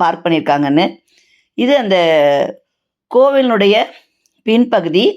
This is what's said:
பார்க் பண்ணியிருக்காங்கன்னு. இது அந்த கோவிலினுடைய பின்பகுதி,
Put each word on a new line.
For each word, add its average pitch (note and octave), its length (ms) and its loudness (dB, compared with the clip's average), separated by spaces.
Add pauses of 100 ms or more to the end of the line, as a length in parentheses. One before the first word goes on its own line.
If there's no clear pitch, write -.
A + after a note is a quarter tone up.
பார்க் E3+ 200 -4
பண்ணியிருக்காங்கன்னு. D3 640 0 (720)
இது B3+ 240 0
அந்த F#3+ 160 0 (1120)
கோவிலினுடைய A#3+ 760 2 (640)
பின்பகுதி, A3 580 0 (120)